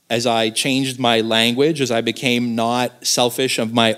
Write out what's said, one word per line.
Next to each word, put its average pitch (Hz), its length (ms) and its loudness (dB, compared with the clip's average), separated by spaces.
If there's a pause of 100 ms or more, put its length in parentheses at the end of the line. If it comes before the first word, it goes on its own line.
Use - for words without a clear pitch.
as 120 180 -2
I 113 220 2
changed 131 500 -2
my 117 220 2
language, 120 580 2
as 123 120 0
I 117 100 0
became 120 520 -2
not 120 540 -2
selfish 123 520 0
of 113 140 -2
my 113 240 2